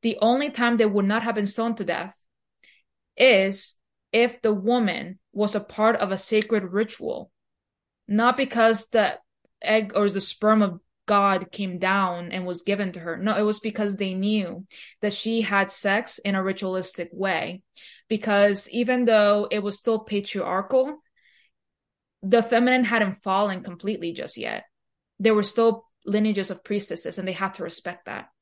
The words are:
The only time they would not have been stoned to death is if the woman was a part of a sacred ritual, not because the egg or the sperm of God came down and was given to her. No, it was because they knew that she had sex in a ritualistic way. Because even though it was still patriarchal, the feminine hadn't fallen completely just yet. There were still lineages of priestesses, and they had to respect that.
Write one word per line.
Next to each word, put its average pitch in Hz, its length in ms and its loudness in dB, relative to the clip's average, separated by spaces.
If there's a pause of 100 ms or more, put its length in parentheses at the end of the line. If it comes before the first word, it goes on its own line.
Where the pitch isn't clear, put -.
The 226 200 -2
only 262 280 2
time 240 260 0
they 220 100 4
would 202 200 2
not 214 180 0
have 202 120 -4
been 208 100 -2
stoned 226 320 -4
to 190 80 -6
death 175 300 -6 (1000)
is 196 640 4 (320)
if 233 300 2
the 214 120 2
woman 202 680 -2 (120)
was 208 240 -2
a 208 60 0
part 220 340 2
of 190 160 -2
a 190 60 -2
sacred 214 460 0
ritual, 202 680 -6 (760)
not 226 280 2
because 233 540 2
the 208 280 2 (440)
egg 214 340 0
or 202 140 4
the 190 100 -2
sperm 214 420 2
of 185 200 0 (240)
God 196 460 2
came 185 280 -6
down 185 520 0
and 180 140 -6
was 180 160 -6
given 196 320 -2
to 185 80 -12
her. 165 160 -8
No, 208 180 -2
it 208 60 0
was 208 180 0
because 208 380 -4
they 190 160 -4
knew 190 520 -2 (360)
that 208 100 -2
she 226 300 -2
had 202 280 0
sex 208 480 -4
in 202 180 -2
a 190 80 0
ritualistic 185 680 -6
way. 185 500 -4 (460)
Because 208 600 2
even 247 340 0
though 208 480 4
it 214 80 0
was 202 180 -6
still 220 220 0
patriarchal, 202 1000 -2 (1200)
the 208 200 4
feminine 247 440 2
hadn't 214 360 -2
fallen 190 420 -2
completely 175 500 -6
just - 240 -10
yet. - 260 -8 (560)
There 214 160 4
were 208 80 2
still 226 420 0 (200)
lineages 202 460 0
of 175 120 -12
priestesses, 190 560 -6
and 196 80 -6
they 185 60 -6
had 190 220 -4
to 185 80 -10
respect - 420 -12
that. 104 240 -12 (120)